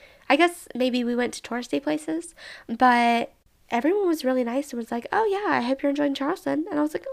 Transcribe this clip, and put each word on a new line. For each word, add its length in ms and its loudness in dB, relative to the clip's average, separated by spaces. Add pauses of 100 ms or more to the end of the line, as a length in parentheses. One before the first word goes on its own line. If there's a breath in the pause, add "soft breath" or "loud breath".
(280 loud breath)
I 80 6
guess 380 2
maybe 300 0
we 120 0
went 180 -2
to 80 -12
touristy 400 -4
places, 520 -4 (340 loud breath)
but 640 4 (380)
everyone 360 2
was 180 0
really 200 2
nice 280 -4
and 60 -8
was 140 -8
like, 180 -4
"Oh, 140 2
yeah, 280 0
I 100 2
hope 200 -2
you're 80 2
enjoying 240 0
Charleston." 560 -2
And 80 -2
I 40 2
was 120 -2
like, 180 -6